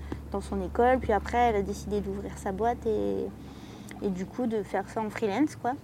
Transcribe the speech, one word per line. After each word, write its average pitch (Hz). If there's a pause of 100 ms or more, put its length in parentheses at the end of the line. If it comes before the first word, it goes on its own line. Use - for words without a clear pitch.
(320)
dans 202
son 196
école. 247
Puis 226
après, 202
elle 240
a 202
décidé 202
d'ouvrir 196
sa 208
boîte 220
et, 208 (760)
et 208
du 190
coup, -
de 220
faire 202
ça 226
en 214
freelance, 226
quoi. 240 (120)